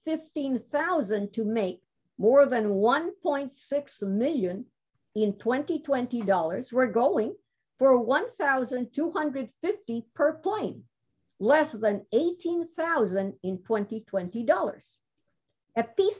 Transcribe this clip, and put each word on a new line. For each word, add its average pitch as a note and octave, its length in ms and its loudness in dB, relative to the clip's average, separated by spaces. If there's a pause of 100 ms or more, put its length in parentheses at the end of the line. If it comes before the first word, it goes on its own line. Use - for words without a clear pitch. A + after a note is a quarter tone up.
fifteen D4+ 540 -4
thousand A3 760 -2
to A3+ 100 -4
make, G#3 380 -2 (380)
more B3+ 260 8
than G#3+ 300 0
one B3+ 340 2 (140)
point C#4 320 -4
six - 480 -6
million G#3 640 -2 (500)
in G#3+ 180 0
twenty C4+ 460 -2
twenty B3 420 -2
dollars, F#3+ 500 0
were B3+ 140 2
going A#3 480 2 (460)
for C4 180 6
one C4+ 320 0
thousand C4 640 -2
two D#4 200 -2
hundred C4+ 360 -4 (140)
fifty A#3 500 -4
per D#4 200 2
plane, D#4 500 -4 (560)
less D4 340 2
than G#3 400 -2
eighteen E4+ 520 0
thousand A3 680 -2 (100)
in F#3 160 -4
twenty G#3+ 420 -4
twenty G3 440 -6
dollars. - 560 -2 (720)
A A3+ 80 0
P F#4+ 360 0